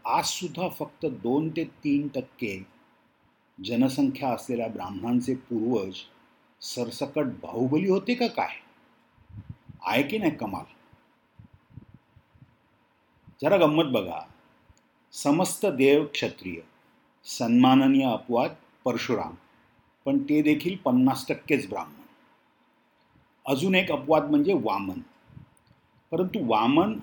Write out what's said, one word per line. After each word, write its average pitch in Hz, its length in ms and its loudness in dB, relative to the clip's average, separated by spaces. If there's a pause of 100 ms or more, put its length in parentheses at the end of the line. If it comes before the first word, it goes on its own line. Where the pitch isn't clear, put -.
आजसुद्धा 160 640 -2
फक्त - 360 -10
दोन 139 440 -2
ते 160 140 -4
तीन 143 440 -2
टक्के 117 580 -8 (1000)
जनसंख्या 131 680 0
असलेल्या 117 340 -4
ब्राह्मणांचे 107 680 -2
पूर्वज 110 600 -2 (680)
सरसकट 135 640 -4
बाहुबली 127 640 -2
होते 196 240 2
का 240 140 0
काय? - 280 -4 (1300)
आहे 110 220 0
की 220 140 -6
नाही 180 140 0
कमाल? 98 320 -8 (2750)
जरा 170 160 4
गंमत 156 280 4
बघा, 90 360 -4 (880)
समस्त 170 540 -2
देव 143 400 4
क्षत्रिय, 92 540 -8 (640)
सन्माननीय 131 800 6
अपवाद 123 520 -2 (300)
परशुराम, 113 500 -4 (720)
पण 139 120 2
ते 147 240 0
देखील 151 360 0
पन्नास 127 520 2
टक्केच 123 400 -2
ब्राह्मण. 95 320 -10 (1400)
अजून 160 300 0
एक 180 160 2
अपवाद 147 380 2
म्हणजे 147 240 4
वामन, 98 460 -2 (1120)
परंतु 165 400 -2
वामन 123 520 4